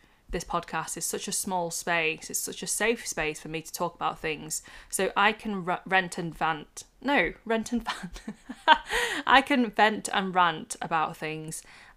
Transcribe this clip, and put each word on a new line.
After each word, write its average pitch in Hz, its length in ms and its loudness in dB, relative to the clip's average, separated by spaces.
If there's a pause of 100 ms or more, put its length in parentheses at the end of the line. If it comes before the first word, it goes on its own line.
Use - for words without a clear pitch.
(300)
this 175 140 -4
podcast 170 520 -4
is 165 100 -6
such - 220 -4
a 202 40 -6
small 180 400 -2
space, 160 580 0
it's - 100 -4
such - 220 -6
a 185 60 -8
safe 226 400 0
space 156 320 -2
for 160 100 -12
me 156 140 -6
to - 100 -16
talk 170 220 -2
about 160 240 -2
things. 156 420 -6 (280)
So - 280 0
I 208 140 6
can 202 360 -4
r-, 180 200 0
rent 185 320 2
and 170 160 -4
vent, 160 480 -4 (180)
no, 247 320 2 (120)
rent 220 260 0
and 233 120 -2
vent. - 380 -8 (460)
<laughs> 311 120 10 (480)
I 269 140 10
can 247 300 2
vent 208 420 4
and 190 220 0
rant 170 480 2
about 165 340 -2
things, 156 460 -8 (340)